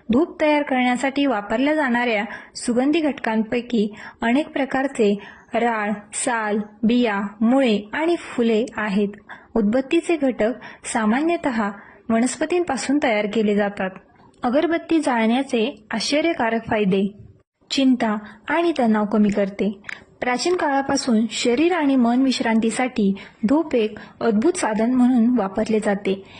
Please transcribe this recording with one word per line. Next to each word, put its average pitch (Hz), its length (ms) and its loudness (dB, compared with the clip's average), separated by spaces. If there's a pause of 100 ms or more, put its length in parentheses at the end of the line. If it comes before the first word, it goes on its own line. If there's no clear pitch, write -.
(120)
धूप 302 300 0
तयार 294 220 2
करण्यासाठी 262 640 0
वापरल्या 233 500 0
जाणाऱ्या 240 500 0 (300)
सुगंधी 262 440 0
घटकांपैकी 226 920 -2 (280)
अनेक 269 280 0
प्रकारचे 262 720 0 (340)
राळ, 226 380 0 (220)
साल, 214 460 -2 (240)
बिया, 226 360 2 (220)
मुळे 226 520 2
आणि 320 220 0
फुले 233 500 0 (120)
आहेत. 208 320 0 (460)
उदबत्तीचे 269 600 0
घटक 247 340 0 (420)
सामान्यतः 247 760 0 (400)
वनस्पतींपासून 277 960 0
तयार 214 300 0
केले 208 220 2
जातात. 202 340 -2 (540)
अगरबत्ती 320 560 0
जाळण्याचे 247 920 0
आश्चर्यकारक 233 760 -2
फायदे. 202 500 0 (540)
चिंता 247 460 2 (320)
आणि 339 300 2
तणाव 214 260 2
कमी 208 240 2
करते. 196 520 -2 (400)
प्राचीन 254 340 0
काळापासून 269 760 0
शरीर 294 420 2
आणि 285 220 2
मन 240 260 4
विश्रांतीसाठी 226 920 0 (340)
धूप 302 280 2
एक 214 220 0 (240)
अद्भुत 233 320 2
साधन 226 400 0
म्हणून 247 460 4
वापरले 214 400 0
जाते. 196 440 -2 (160)